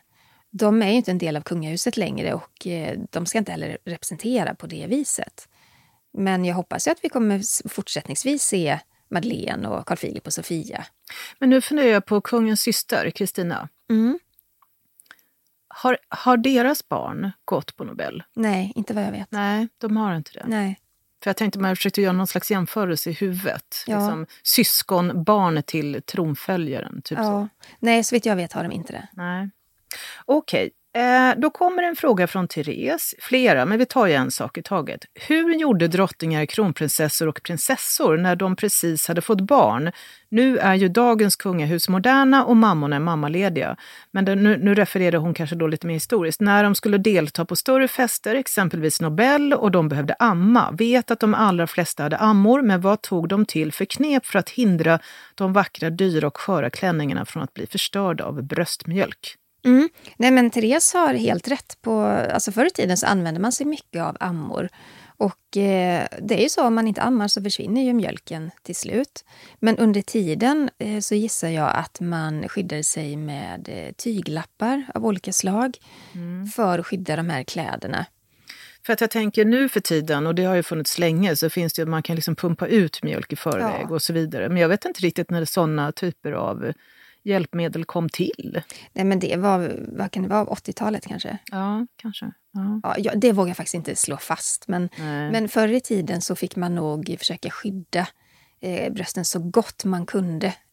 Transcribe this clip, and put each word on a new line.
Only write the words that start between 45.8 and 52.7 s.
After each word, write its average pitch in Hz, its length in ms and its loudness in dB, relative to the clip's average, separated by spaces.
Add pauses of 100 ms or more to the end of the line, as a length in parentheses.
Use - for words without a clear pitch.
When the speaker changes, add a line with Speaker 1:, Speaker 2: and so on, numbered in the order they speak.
Speaker 2:
mer 165 80 -4
historiskt. 165 460 0
När 202 240 6
de 202 100 4
skulle 202 240 2
delta 175 460 2
på 165 120 -4
större 262 320 4
fester, 226 460 -2
exempelvis 175 640 0
Nobel, 262 520 4
och 220 180 4
de 170 180 4
behövde 147 300 0
amma. 214 520 4
Vet 233 400 2
att 233 100 0
de 214 140 4
allra 185 320 2
flesta - 360 -2
hade 151 140 0
ammor, 220 460 6
men 196 180 4